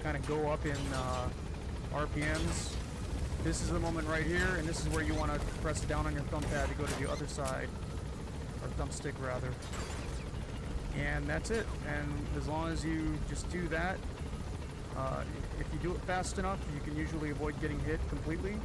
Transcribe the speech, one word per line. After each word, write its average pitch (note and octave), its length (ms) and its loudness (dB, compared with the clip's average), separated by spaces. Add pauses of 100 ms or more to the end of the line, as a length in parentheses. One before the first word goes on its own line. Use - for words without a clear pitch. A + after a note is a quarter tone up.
kinda D3 160 0
go D3+ 300 2
up D3+ 160 2
in, C#3+ 120 2 (160)
uh, B2+ 340 2 (640)
R D3 140 2
P D3 140 0
Ms. D#3 520 2 (720)
This D#3+ 180 2
is F#3 80 2
the F3 100 4
moment E3 280 2
right D#3 180 2
here, F3+ 320 4
and D#3 80 2
this E3+ 140 2
is D#3 100 0
where D#3 140 4
you D3+ 120 4
wanna D3+ 220 4 (240)
press D3+ 200 2
down D3+ 260 2
on D3+ 60 2
your C#3+ 100 0
thumb D3+ 200 0
pad C#3 260 2
to C#3+ 60 0
go C#3+ 100 2
to - 160 0
the - 100 2
other D3 160 0
side, C3 400 -2 (960)
or C3 160 -4
thumbstick C#3 440 -2
rather. B2+ 300 0 (1500)
And D3 300 0
that's D#3 240 0
it. A3+ 160 2 (200)
And D3 380 0 (120)
as C#3+ 100 0
long D#3+ 240 0
as D#3+ 140 0
you D#3+ 320 2 (100)
just - 220 -2
do F3 180 0
that, E3 300 0 (1000)
uh, C3+ 260 0 (360)
if D3 120 0
you D3+ 80 0
do F3+ 160 0
it F3+ 60 -2
fast F#3 380 0
enough, F#3+ 200 0 (140)
you C#3+ 80 -2
can D3 160 -2
usually D3+ 320 0
avoid C#3+ 320 0
getting D3 200 0
hit D#3+ 180 2 (100)
completely. E3+ 560 0